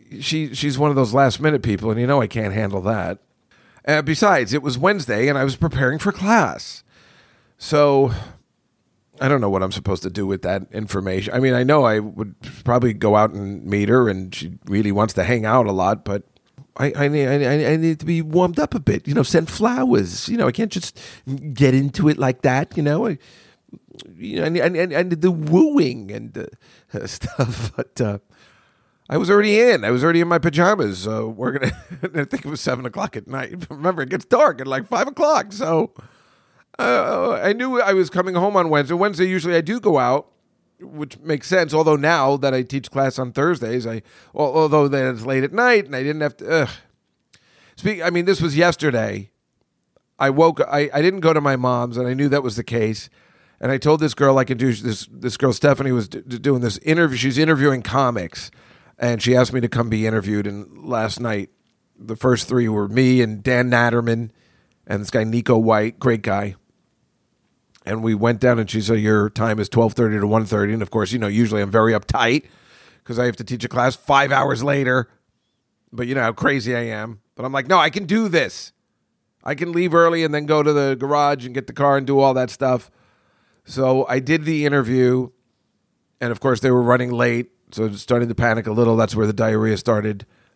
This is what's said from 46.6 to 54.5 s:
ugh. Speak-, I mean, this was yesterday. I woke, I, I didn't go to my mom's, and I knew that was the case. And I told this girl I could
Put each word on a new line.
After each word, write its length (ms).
ugh. 80
Speak-, 260
I 80
mean, 140
this 160
was 160
yesterday. 760
I 120
woke, 300
I, 320
I 100
didn't 180
go 120
to 80
my 160
mom's, 420
and 100
I 60
knew 160
that 120
was 140
the 80
case. 460
And 100
I 80
told 220
this 140
girl 240
I 60
could 140